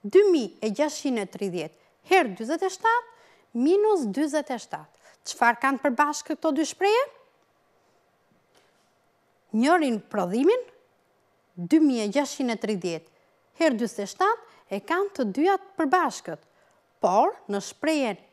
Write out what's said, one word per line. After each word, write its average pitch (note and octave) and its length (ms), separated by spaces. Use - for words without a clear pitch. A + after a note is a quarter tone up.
dy F4 260
mijë B3+ 220
e A3 80
gjashtëqind C4+ 520
e F#3+ 100
tridhjetë - 760
herë D4+ 280
dyzet C4+ 240
e F#4+ 80
shtatë - 880
minus F#4 560
dyzet C#4+ 360
e A#3 100
shtatë. D#3 300
Çfarë A#3 380
kanë C#4 200
përbashkë D4 520
këto D#4+ 200
dy D4+ 140
shprehje? A4 360
Njërin C4 460
prodhimin, B3 540
dy F3 240
mijë B3 260
e G3+ 80
gjashtëqind C4 400
e - 60
tridhjetë F3+ 500
herë C#4+ 200
dyzet G3+ 240
e F#3+ 60
shtatë, G#4+ 400
e G3 100
kanë G4 340
të B3 160
dyja F4 280
të - 200
përbashkët, C#4+ 680
por A3+ 320
në G3+ 120
shprehjen C#4+ 580